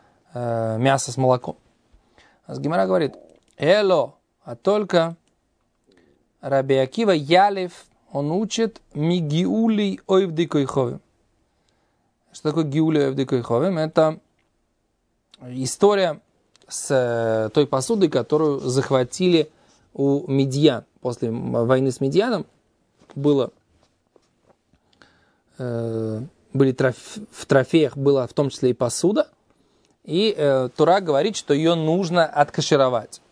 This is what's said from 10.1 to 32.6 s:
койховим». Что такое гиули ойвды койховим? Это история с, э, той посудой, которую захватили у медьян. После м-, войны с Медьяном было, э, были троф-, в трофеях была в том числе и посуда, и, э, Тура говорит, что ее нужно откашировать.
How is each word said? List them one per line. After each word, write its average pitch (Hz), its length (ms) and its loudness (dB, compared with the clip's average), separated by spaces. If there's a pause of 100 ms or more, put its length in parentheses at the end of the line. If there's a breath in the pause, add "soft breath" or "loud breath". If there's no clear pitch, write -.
койховим». 135 540 -2 (1300)
Что - 200 -6
такое 160 120 0
гиули 156 380 0
ойвды 135 260 0
койховим? 131 500 0
Это 156 440 0 (1300)
история 160 720 0 (480)
с, - 260 -8
э, 113 580 0
той 147 140 2
посудой, 165 420 0
которую 147 520 0
захватили 139 920 0 (440 soft breath)
у 139 360 -2
медьян. 135 540 2 (160)
После 120 300 -4
м-, 120 340 -4
войны 131 260 2
с - 100 -6
Медьяном 175 460 0 (720)
было, 139 340 0 (2000 soft breath)
э, 113 640 -6 (300)
были 135 180 2
троф-, - 480 -4 (140)
в - 140 -18
трофеях 139 500 2
была 135 320 2
в - 40 -20
том 143 160 0
числе 127 220 0
и 117 40 0
посуда, 175 520 0 (800)
и, 196 340 0
э, 135 380 2
Тура 170 240 4
говорит, 170 340 0
что - 180 -4
ее 165 220 2
нужно 165 520 0
откашировать. 135 920 0 (120)